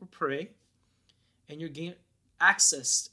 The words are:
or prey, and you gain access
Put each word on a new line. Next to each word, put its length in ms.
or 80
prey, 420
and 120
you 80
gain 260
access 720